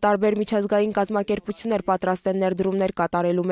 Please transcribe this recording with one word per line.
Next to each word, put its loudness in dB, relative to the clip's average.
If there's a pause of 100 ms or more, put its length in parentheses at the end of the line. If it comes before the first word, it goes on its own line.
տարբեր 2
միջազգային 0
կազմակերպություններ -2
պատրաստ 0
են -2
ներդրումներ 0
կատարելու 0